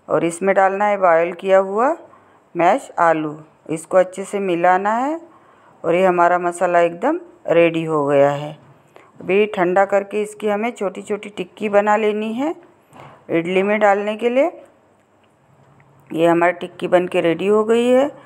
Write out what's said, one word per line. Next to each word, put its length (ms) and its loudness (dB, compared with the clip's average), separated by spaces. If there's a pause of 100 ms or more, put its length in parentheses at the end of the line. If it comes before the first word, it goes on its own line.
और 180 0
इसमें 300 -2
डालना 300 2
है 140 0
बॉयल 340 2
किया 260 2
हुआ 360 0 (600)
मैश 340 0 (100)
आलू, 360 0 (340)
इसको 280 -2
अच्छे 260 0
से 180 -8
मिलाना 540 0
है। 240 -4 (640)
और 120 0
ये 100 2
हमारा 340 2
मसाला 420 0
एकदम 380 -2 (300)
रेडी 340 2
हो 240 -2
गया 240 4
है। 260 -8 (640)
अभी 260 0
ठंडा 380 0
करके 360 -2
इसकी 260 -6
हमें 240 -4
छोटी 300 -8
छोटी 300 -10
टिक्की 380 -8
बना 280 2
लेनी 360 -2
है 200 -4 (760)
इडली 340 0
में 160 0
डालने 380 0
के 120 -2
लिए। 220 0 (1600)
ये 160 0
हमारी 260 4
टिक्की 340 -10
बन 200 2
के 140 -2
रेडी 260 0
हो 180 2
गई 220 0
है। 220 2 (160)